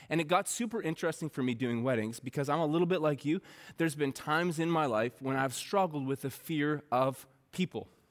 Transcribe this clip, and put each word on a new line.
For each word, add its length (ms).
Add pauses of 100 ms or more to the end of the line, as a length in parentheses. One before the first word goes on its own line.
(100)
And 100
it 80
got 180
super 360
interesting 480
for 120
me 120
doing 280
weddings 380
because 300
I'm 100
a 60
little 200
bit 140
like 240
you. 160 (380)
There's 160
been 180
times 460
in 120
my 140
life 360
when 140
I've 200
struggled 520
with 140
the 100
fear 520 (100)
of 340 (260)
people. 360 (220)